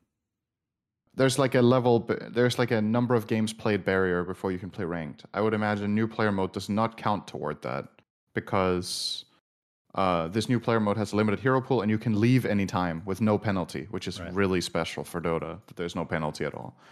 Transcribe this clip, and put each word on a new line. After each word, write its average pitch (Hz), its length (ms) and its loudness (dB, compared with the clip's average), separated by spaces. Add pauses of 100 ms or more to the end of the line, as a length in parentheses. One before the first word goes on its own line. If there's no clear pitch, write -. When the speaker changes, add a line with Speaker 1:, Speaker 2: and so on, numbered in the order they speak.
(1120)
Speaker 1:
There's, 131 260 2
like, 131 160 2
a 127 80 6
level, 120 380 6
b-, - 140 -2 (140)
there's, 120 300 2
like, 120 120 2
a 110 100 2
number 120 340 2
of 107 120 0
games 110 240 0
played 104 320 0
barrier 92 400 2
before 95 280 -4
you 90 80 -4
can 95 100 -10
play 98 160 -8
ranked. 80 480 -6
I 98 80 0
would 110 120 2
imagine 104 420 0
new 113 120 0
player 110 240 0
mode 95 220 -2
does 95 160 -6
not 110 260 -2
count 104 320 -4
toward 76 360 -8
that - 380 -8 (340)
because, 92 920 -2 (680)
uh, 90 320 2
this 107 200 -2
new 120 120 2
player 113 200 2
mode 104 180 0
has 107 160 -4
a - 20 2
limited 104 240 2
hero 131 220 2
pool 123 200 0
and 104 80 2
you 107 80 2
can 107 220 0
leave 123 260 4
anytime 90 600 -2
with 92 140 -4
no 107 200 2
penalty, 87 460 -4
which 95 220 -10
is 90 120 -8
Speaker 2:
Right. 87 140 -10
Speaker 1:
really 92 280 2
special 82 420 -4
for 85 160 -8
Dota, 82 460 -4
that - 100 -20
there's 87 200 -6
no 85 100 -4
penalty 78 400 -4
at 71 80 -6
all. - 240 -12 (140)